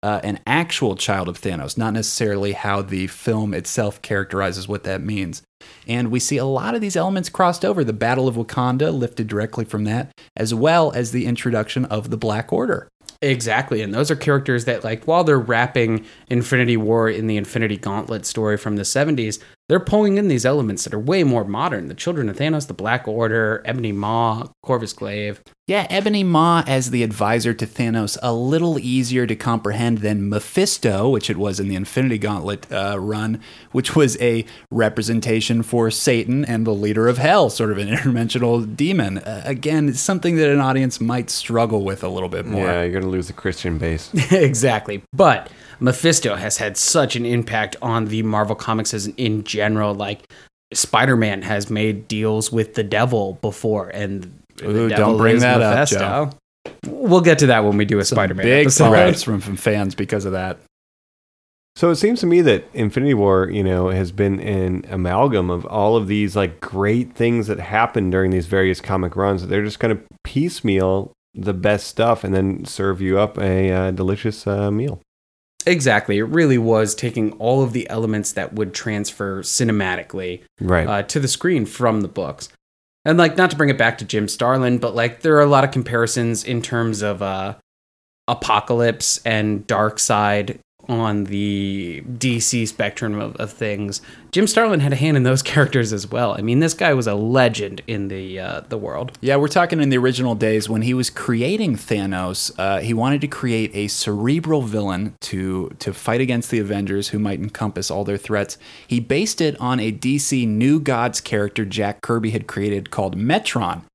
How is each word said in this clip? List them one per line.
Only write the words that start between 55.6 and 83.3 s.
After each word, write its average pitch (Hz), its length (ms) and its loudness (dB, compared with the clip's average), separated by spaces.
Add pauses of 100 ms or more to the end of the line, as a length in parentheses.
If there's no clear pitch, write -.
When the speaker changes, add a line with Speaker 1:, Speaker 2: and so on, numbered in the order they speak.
Speaker 1:
up, 107 140 4
Speaker 2:
Mephisto. 120 240 2
Speaker 1:
Joe. 127 320 -2 (560)
Speaker 2:
We'll 185 340 4
get 160 180 6
to 147 80 6
that 113 160 6
when 104 140 4
we 104 80 4
do 101 140 2
a 98 60 0
Speaker 1:
Some 123 100 0
Speaker 2:
Spider-Man 95 300 0
Speaker 1:
big 139 220 6
Speaker 2:
episode. 131 180 6
Speaker 1:
fallouts 110 380 6
from, 107 160 0
from 98 160 -6
fans 104 380 0
because 101 320 -2
of 95 60 -2
that. 92 260 -4 (1160)
Speaker 3:
So 170 160 2
it 160 40 2
seems 226 260 2
to 196 40 0
me 175 160 6
that 117 320 4
Infinity 127 400 2
War, 95 360 4
you 101 140 0
know, 92 260 2
has 92 220 0
been 98 280 0
an 92 500 -2
amalgam 92 640 0
of 87 160 -4
all 107 280 2
of 107 120 2
these, 104 280 0
like, 92 240 0
great 107 540 -2
things 117 340 0
that 104 120 -4
happened 101 520 0
during 95 200 2
these 90 160 0
various 95 340 2
comic 92 340 -2
runs. 95 300 0
They're 95 180 0
just 104 160 -6
gonna 110 200 0 (240)
piecemeal 98 880 0 (240)
the 101 180 -4
best 101 320 0
stuff 113 380 0
and 95 100 -2
then 95 320 0
serve 98 340 -2
you 95 200 2
up 104 180 0
a, 95 340 2
uh, 92 200 0
delicious, 95 560 -2
uh, 101 240 0
meal. 120 280 -4 (680)
Speaker 2:
Exactly. 127 500 2
It 107 60 2
really 143 340 4
was 113 380 2
taking 110 380 -2
all 127 280 2
of 120 120 0
the 117 160 -4
elements 107 420 -2
that 95 220 -6
would 101 200 -4
transfer 101 720 -6
cinematically, 92 1000 -2 (180)
Speaker 3:
Right. 90 280 2
Speaker 2:
uh, 101 160 0
to - 160 -4
the 135 80 0
screen 147 400 0
from 110 340 0
the 95 60 -2
books. 80 420 -8 (560)
And, 160 120 4
like, 170 200 4